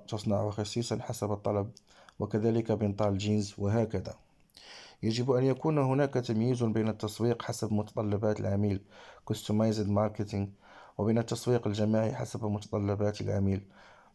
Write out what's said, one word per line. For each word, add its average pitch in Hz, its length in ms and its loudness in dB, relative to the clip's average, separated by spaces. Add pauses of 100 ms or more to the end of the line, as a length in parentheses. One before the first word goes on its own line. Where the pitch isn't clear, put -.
تصنع 104 420 0
خصيصا 110 500 -4
حسب 107 320 -4
الطلب، 104 380 -2 (480)
وكذلك 113 540 0
بنطال 104 460 0
جينز 104 400 0
وهكذا. 101 560 -2 (880)
يجب 117 280 0
أن 127 140 4
يكون 135 340 2
هناك 135 360 2
تمييز 120 480 2
بين 110 260 2
التسويق 110 540 -2
حسب 110 300 -4
متطلبات 107 680 0
العميل، 101 400 2 (520)
customized 107 540 0
marketing، 104 600 0 (520)
وبين 110 200 2
التسويق 117 480 0
الجماعي 107 480 2
حسب 120 300 -8
متطلبات 104 760 -2
العميل، 98 420 0 (520)